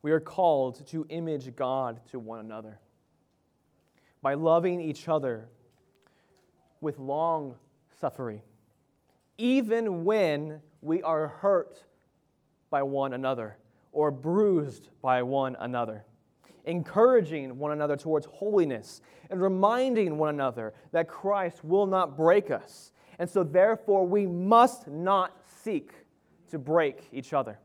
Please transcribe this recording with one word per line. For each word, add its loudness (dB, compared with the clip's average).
We 0
are 2
called 0
to -8
image -8
God -4
to -12
one -14
another -16
by -2
loving 2
each -8
other -2
with -6
long -4
suffering, -8
even 0
when 0
we -2
are -2
hurt -2
by 0
one -2
another -4
or 2
bruised 0
by 2
one -2
another, -6
encouraging 2
one -4
another -2
towards -2
holiness -2
and -4
reminding 2
one 2
another -4
that 0
Christ -4
will 2
not 0
break 4
us. -8
And -4
so 0
therefore, 4
we 2
must 4
not 0
seek -8
to -8
break 0
each -10
other. -4